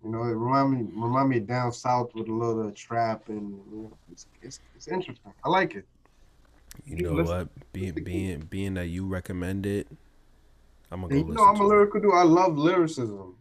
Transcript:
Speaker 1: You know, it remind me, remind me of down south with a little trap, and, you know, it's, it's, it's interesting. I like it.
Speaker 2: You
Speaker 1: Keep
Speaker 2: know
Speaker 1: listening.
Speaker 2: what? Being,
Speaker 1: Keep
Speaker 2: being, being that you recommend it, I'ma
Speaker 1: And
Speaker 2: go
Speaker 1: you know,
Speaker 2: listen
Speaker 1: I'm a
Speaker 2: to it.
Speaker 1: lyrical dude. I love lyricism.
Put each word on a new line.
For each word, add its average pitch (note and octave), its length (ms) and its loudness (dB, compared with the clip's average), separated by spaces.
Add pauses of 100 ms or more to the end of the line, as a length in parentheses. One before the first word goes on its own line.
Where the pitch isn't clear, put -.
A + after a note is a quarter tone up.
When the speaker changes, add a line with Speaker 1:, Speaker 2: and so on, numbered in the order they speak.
Speaker 1:
You A2 60 -10
know, A2+ 120 -6
it A#2+ 120 -2
remind C3 360 2
me, A#2+ 240 -2
remind B2 360 0
me B2 80 2
of G2+ 100 -6
down B2 240 -2
south B2 420 -2
with A2 140 -8
a A2 40 -6
little A2+ 380 -2
trap, A2+ 580 -4
and, G#2 320 -10 (120)
you A2 100 -12
know, A2 160 -18 (140)
it's, - 140 -20 (140)
it's, C3 200 -18 (160)
it's - 100 -20
interesting. D3+ 460 -8 (120)
I C3 40 -2
like F3+ 260 2
it. G2 100 -14 (1040)
Speaker 2:
You C3+ 100 -10
Speaker 1:
Keep F2 100 -2
Speaker 2:
know E3+ 80 -2
Speaker 1:
listening. - 240 0
Speaker 2:
what? - 340 -12
Being, F#2+ 220 -6
Speaker 1:
Keep - 100 -6
Speaker 2:
being, F#2 380 -4
being G2 320 -6
that F2+ 120 -4
you F2 180 -6
recommend F#2 600 -6
it, G2+ 220 -4 (1040)
I'ma F#2 160 -8
Speaker 1:
And C#3 120 0
Speaker 2:
go D#3+ 60 -2
Speaker 1:
you G#3+ 80 -8
know, A3+ 80 4
Speaker 2:
listen G3+ 60 10
Speaker 1:
I'm G#3 80 6
a - 20 0
Speaker 2:
to G3+ 60 4
it. G3 40 6
Speaker 1:
lyrical G#3 320 6
dude. G3+ 140 4
I F3+ 80 6
love F3 340 6
lyricism. C#3+ 840 0